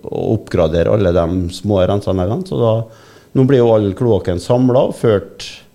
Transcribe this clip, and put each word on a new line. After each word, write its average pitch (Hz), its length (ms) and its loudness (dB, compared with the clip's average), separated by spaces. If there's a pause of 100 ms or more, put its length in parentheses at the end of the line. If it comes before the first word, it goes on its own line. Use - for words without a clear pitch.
å - 200 -8 (160)
oppgradere 82 520 0
alle 98 220 2
de 87 140 2 (240)
små 101 360 -2
renseanleggene, 101 600 -2
så 139 100 -4
da, 117 140 2 (600)
nå 131 120 4
blir 135 120 4
jo 117 160 4
all 104 180 2
kloakken 92 480 0
samlet 127 480 2
og 202 80 -8
ført - 500 -2 (280)